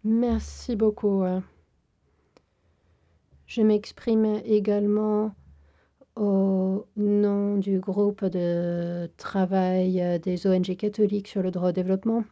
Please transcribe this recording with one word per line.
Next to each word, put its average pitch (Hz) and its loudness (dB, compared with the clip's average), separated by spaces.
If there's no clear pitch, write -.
Merci 226 -2
beaucoup. 208 0
Je - -2
m'exprime 214 0
également 208 0
au 196 0
nom 202 2
du 190 0
groupe 202 -2
de 175 -2
travail 185 0
des 180 -2
O 190 4
N 185 4
G 185 -4
catholiques 208 -2
sur 196 -4
le 185 -2
droit 180 -2
au 175 0
développement. 190 0